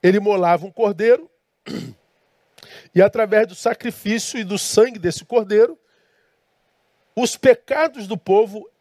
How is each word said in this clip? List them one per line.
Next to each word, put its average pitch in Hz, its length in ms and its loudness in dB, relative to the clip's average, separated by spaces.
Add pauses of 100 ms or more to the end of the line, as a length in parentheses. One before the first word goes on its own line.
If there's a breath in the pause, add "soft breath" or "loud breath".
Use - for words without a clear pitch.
ele 185 160 4
imolava 180 480 0
um - 60 -16
cordeiro, 220 580 0 (360)
<clears throat> - 280 -12 (1000 loud breath)
e 175 60 4
através 214 460 2
do 180 80 -20
sacrifício - 840 -6
e 220 40 -6
do 190 140 -6
sangue 226 400 0
desse 170 280 -6
cordeiro, 226 520 0 (1400)
os 240 200 -2
pecados 262 720 0
do 202 100 -8
povo 208 520 0 (120)